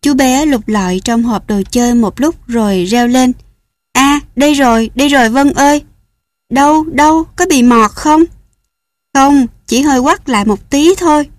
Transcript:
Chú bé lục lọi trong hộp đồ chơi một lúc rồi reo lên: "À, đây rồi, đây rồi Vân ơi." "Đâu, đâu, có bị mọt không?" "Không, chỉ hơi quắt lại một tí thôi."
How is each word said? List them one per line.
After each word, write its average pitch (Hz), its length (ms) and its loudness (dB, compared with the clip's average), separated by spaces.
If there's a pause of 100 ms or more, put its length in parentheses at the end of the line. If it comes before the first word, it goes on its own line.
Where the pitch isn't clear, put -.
Chú 285 120 0
bé 262 320 0
lục 254 220 -2
lọi 185 360 -2
trong 233 180 -2
hộp 226 260 -6
đồ 202 220 -2
chơi 240 240 0
một 226 260 -2
lúc 311 260 -4
rồi 208 380 -2
reo 240 240 0
lên: 254 240 2 (600)
"À, 277 280 2 (160)
đây 285 180 2
rồi, 233 400 0
đây 277 140 0
rồi 269 200 2
Vân 269 240 0
ơi." 294 300 0 (680)
"Đâu, 294 340 0
đâu, 311 400 0 (120)
có 359 100 -2
bị 285 160 0
mọt 233 280 2
không?" 311 340 0 (920)
"Không, 269 320 2 (200)
chỉ 233 140 -2
hơi 277 200 0
quắt 320 280 -2
lại 208 160 -2
một 208 260 -4
tí 311 240 2
thôi." 302 320 0 (120)